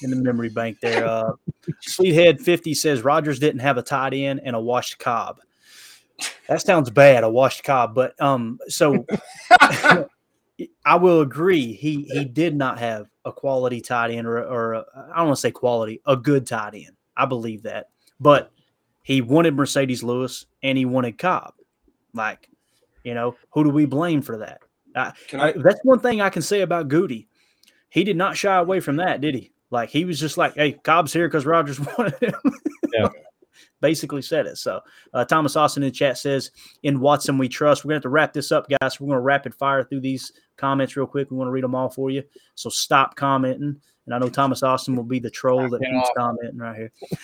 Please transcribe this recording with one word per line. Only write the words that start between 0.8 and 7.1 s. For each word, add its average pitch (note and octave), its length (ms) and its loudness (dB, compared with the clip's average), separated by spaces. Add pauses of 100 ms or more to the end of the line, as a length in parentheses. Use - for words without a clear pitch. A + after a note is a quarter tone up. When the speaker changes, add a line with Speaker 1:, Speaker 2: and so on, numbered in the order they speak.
Speaker 1:
there. A2+ 240 0
Uh, A2+ 260 -2 (500)
Sweethead E3+ 580 4
fifty E3+ 340 0
says, C#3 280 0
"Rodgers D3 380 0
didn't D3 220 0
have C3+ 160 0
a B2 40 -2
tight C3+ 320 -4
end C#3 320 -4
and B2 100 -4
a A2+ 60 -4
washed A#2+ 380 -2
Cobb." A2+ 400 -4 (1080)
That D#3+ 140 0
sounds D#3+ 280 2
bad, C3 360 8